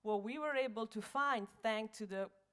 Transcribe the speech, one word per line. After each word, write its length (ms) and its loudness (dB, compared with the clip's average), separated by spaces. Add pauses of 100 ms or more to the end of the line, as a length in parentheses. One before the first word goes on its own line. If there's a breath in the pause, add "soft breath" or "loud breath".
What 200 2
we 140 -4
were 180 0
able 320 2
to 140 -4
find, 460 2 (140)
thanks 360 0
to 80 -4
the 240 -4 (240)